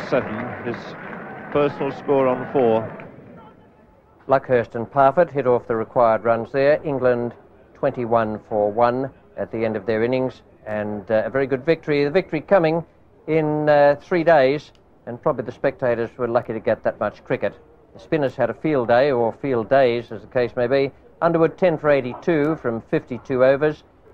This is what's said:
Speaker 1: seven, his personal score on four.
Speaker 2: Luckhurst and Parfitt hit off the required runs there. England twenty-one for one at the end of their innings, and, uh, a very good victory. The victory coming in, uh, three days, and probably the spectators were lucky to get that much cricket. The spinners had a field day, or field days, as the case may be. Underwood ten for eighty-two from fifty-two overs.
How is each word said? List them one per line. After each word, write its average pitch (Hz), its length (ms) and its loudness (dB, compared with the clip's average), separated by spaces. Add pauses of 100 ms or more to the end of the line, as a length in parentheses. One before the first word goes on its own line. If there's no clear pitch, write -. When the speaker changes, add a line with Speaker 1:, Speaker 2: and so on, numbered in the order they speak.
Speaker 1:
seven, 113 260 -2 (300)
his 120 120 -6 (760)
personal 143 420 -2
score 135 360 0
on 127 240 -4
four. 113 340 2 (1400)
Speaker 2:
Luckhurst 131 480 0
and 117 160 -8
Parfitt 139 400 2
hit 135 160 -4
off 123 200 2
the 117 100 -2
required 110 480 0
runs 113 280 0
there. 139 320 2
England 127 480 -2 (400)
twenty-one 113 680 -2 (100)
for 104 200 0
one 120 400 0 (280)
at 101 120 -8
the 113 140 -4
end 110 120 -2
of 95 100 -10
their 110 160 0
innings, 127 400 -2 (240)
and, 107 440 -6
uh, 110 140 2
a 110 60 -6
very 139 160 0
good 135 180 -4
victory. 156 400 0
The 143 60 -2
victory 175 320 -2
coming 165 420 2 (420)
in, 151 420 0
uh, 143 340 6
three 170 220 -2
days, 147 480 4 (340)
and 120 160 -12
probably 127 220 -2
the 120 80 -10
spectators 120 680 -2
were 123 100 -2
lucky 120 240 -2
to 110 80 -6
get 110 220 -2
that - 180 -4
much 104 240 -6
cricket. 110 300 -4 (400)
The - 60 -20
spinners 143 360 -2
had 120 140 0
a 110 40 -10
field 143 340 -2
day, 127 220 4
or 117 220 0
field 117 380 -4
days, 120 420 2
as 104 80 -12
the 104 60 -18
case 120 300 -2
may 123 100 0
be. 139 240 0 (320)
Underwood 165 340 2
ten 165 220 2
for 151 100 -2
eighty-two 147 680 0
from 113 260 -6
fifty-two 127 600 -2
overs. 139 380 2 (320)